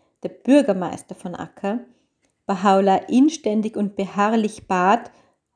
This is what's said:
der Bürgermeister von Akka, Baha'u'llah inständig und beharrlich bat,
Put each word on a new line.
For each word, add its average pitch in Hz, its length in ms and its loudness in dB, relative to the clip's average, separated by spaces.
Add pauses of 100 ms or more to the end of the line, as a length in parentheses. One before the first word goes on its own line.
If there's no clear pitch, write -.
(220)
der 180 60 -10
Bürgermeister 196 880 -2
von 180 180 -14
Akka, 202 460 -8 (680)
Baha'u'llah 196 640 2
inständig 220 680 0
und 208 200 -4
beharrlich 208 720 -2
bat, 190 440 0 (460)